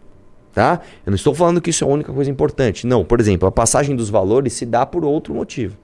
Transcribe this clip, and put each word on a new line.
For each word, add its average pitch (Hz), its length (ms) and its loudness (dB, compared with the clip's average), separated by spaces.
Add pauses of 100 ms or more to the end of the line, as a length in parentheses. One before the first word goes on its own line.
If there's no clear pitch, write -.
(540)
Tá? 143 260 2 (240)
Eu 95 60 -4
não 98 60 0
estou 135 180 0
falando 170 260 2
que 139 100 -4
isso - 120 -2
é 127 40 -2
a 131 40 2
única 147 220 -2
coisa 135 180 -2
importante. 135 560 -2
Não, 120 180 2
por 117 160 2
exemplo, 95 280 2
a 92 40 -2
passagem 135 440 0
dos 113 120 -4
valores 110 440 0
se - 120 -8
dá 120 220 0
por 170 180 -4
outro 151 300 -2
motivo. 123 500 -8